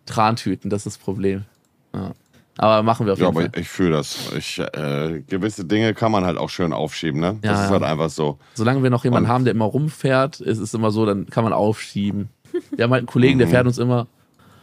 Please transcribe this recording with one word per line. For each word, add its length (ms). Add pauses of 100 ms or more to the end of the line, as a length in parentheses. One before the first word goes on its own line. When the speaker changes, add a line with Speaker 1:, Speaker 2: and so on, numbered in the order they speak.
Speaker 1:
Trantüten, 640
das 160
ist 100
das 80
Problem. 400 (500)
Ja. 180 (460)
Aber 240
machen 240
wir 80
auf 40
Speaker 2:
Ja, 80
Speaker 1:
jeden 120
Speaker 2:
aber 120
Speaker 1:
Fall. 100
Speaker 2:
ich 80
fühl 240
das. 240 (200)
Ich, 220
äh, 680
gewisse 380
Dinge 300
kann 180
man 120
halt 120
auch 140
schön 240
aufschieben, 460
ne? 200
Das 100
Speaker 1:
Ja, 140
Speaker 2:
ist 60
Speaker 1:
ja. 20
Speaker 2:
halt 100
einfach 280
so. 280 (160)
Speaker 1:
Solange 280
wir 80
noch 140
jemanden 220
Speaker 2:
Und 60
Speaker 1:
haben, 120
der 100
immer 100
rumfährt, 760
ist 180
es 160
immer 160
so, 160
dann 200
kann 180
man 100
aufschieben. 760 (480)
Wir 80
haben 60
halt 100
einen 60
Kollegen, 320
der 80
Speaker 2:
Mhm. 60
Speaker 1:
fährt 140
uns 120
immer. 280 (560)